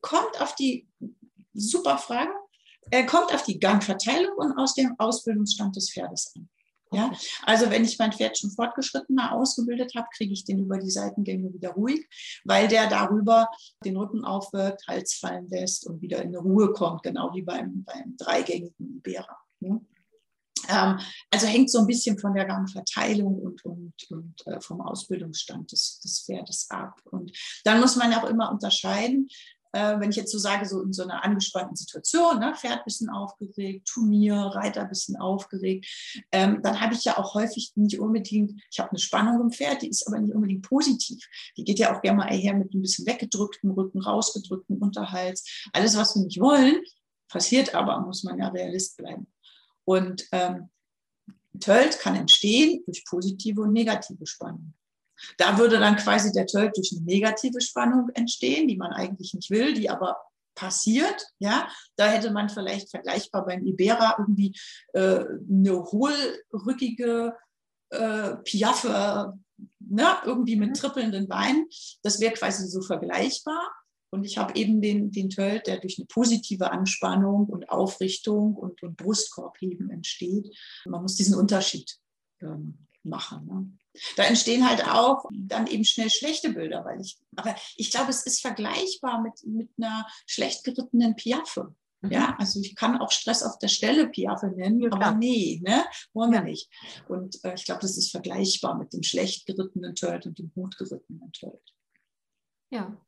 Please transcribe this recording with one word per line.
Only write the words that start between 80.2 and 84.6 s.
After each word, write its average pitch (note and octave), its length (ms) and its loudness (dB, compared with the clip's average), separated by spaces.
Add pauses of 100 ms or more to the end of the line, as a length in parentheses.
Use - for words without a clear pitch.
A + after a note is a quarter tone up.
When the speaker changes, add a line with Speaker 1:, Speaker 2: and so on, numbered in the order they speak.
Speaker 1:
Man F3 160 -8
muss F#3+ 160 -4
diesen G3 180 4
Unterschied, - 640 0 (440)
ähm, D#3 440 -12 (160)
machen, D#3+ 440 -10
ne? F#3+ 320 -8 (380)
Da G3 80 4
entstehen A#3+ 420 4